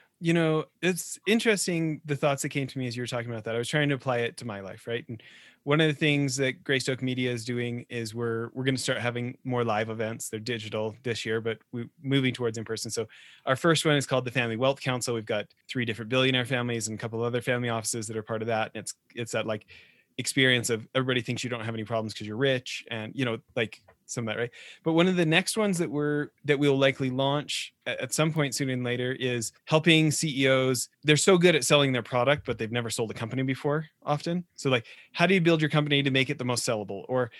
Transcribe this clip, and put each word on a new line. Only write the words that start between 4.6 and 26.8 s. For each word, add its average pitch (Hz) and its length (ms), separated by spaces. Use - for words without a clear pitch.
right? 117 220
And 113 160
one 147 180
of 160 60
the 151 60
things 143 440
that 131 260
Greystoke 131 380
Media 127 300
is 113 140
doing 120 440
is 117 240
we're, 117 400
we're 131 120
gonna 131 120
start 123 220
having 120 440
more 123 200
live 110 260
events. 110 400
They're 110 100
digital 110 640
this 113 240
year, 113 160
but 110 160
we're 117 180
moving 131 300
towards 117 260
in 110 40
person. 113 280
So 110 160
our 131 80
first 165 320
one 147 80
is 135 100
called 127 200
the 120 60
Family 117 260
Wealth 135 240
Council. 123 340
We've 110 100
got 107 220
three 123 180
different 113 240
billionaire 131 360
families 120 440
and 107 100
a - 20
couple 117 220
other 120 180
family 123 280
offices 113 360
that 110 120
are 107 40
part 110 220
of 113 60
that. 110 260
And 107 60
it's, - 120
it's 117 160
that, 113 160
like, 107 180
experience 127 520
of 113 240
everybody 127 280
thinks 123 240
you 117 40
don't 117 140
have 113 100
any 110 120
problems 110 280
'cause 107 140
you're 107 80
rich 131 560
and, 110 240
you 131 80
know, 117 140
like, 113 260
some 117 220
of 107 60
that, 107 80
right? 120 80
But 165 100
one 170 140
of 185 80
the 175 100
next 160 300
ones 202 220
that 165 120
we're, 147 400
that 143 140
we'll 143 200
likely 135 320